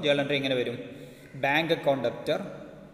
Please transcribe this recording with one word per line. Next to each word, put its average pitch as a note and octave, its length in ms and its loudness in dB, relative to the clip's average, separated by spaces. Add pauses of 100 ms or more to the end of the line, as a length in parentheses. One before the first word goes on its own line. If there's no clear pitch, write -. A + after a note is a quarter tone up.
journal C#3+ 200 2
entry C#3 180 0
എങ്ങനെ C3+ 200 0
വരും? A#2+ 160 -4 (680)
Bank D#3+ 320 4
account C3+ 260 2
debtor D3 360 0 (540)